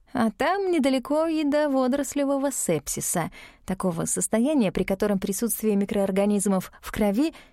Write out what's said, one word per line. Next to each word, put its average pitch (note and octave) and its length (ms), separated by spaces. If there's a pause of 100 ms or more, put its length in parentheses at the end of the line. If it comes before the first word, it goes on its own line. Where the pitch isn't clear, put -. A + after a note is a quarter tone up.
(120)
А A3 180
там F#4 400
недалеко C#4 560
и D#4 160
до D4 260
водорослевого C#4 800
сепсиса, - 800 (340)
такого F3 400
состояния, A3+ 640
при - 120
котором G3 360
присутствие G#3+ 560
микроорганизмов G3 960 (100)
в - 100
крови G#3+ 420 (200)